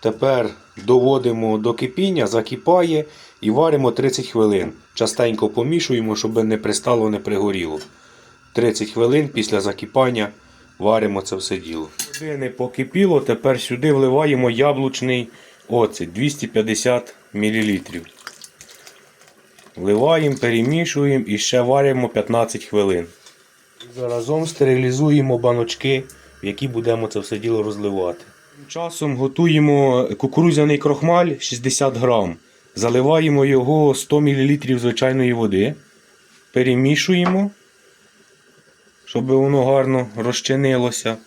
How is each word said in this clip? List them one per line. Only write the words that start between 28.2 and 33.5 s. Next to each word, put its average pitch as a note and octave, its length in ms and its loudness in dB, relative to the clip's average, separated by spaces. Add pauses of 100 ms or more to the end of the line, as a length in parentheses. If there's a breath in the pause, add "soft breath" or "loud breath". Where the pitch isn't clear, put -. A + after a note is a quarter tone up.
Тим C#3+ 120 -20
часом D#3+ 480 -6
готуємо C#3 920 2 (100)
кукурудзяний D3 600 2
крохмаль D#3+ 600 2
шістдесят B2+ 580 -2
грам. A2+ 400 0 (400 soft breath)
Заливаємо C#3 680 2
його C#3 500 2